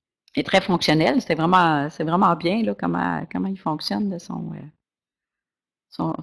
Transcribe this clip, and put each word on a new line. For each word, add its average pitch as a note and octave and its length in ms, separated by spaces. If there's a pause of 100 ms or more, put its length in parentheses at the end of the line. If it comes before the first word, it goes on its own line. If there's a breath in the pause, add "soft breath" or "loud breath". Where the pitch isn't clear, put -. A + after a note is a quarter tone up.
(360)
et E3 80
très - 160
fonctionnel. F3+ 640
C'était E3 140
vraiment, D#3+ 560
c'est - 120
vraiment E3+ 320
bien, F3 280
là, G3+ 100
comment, F3 580
comment F#3 180
il F#3+ 100
fonctionne, G3 500
là, F3 80
son, E3+ 360
euh, - 120 (1200)
son, E3 340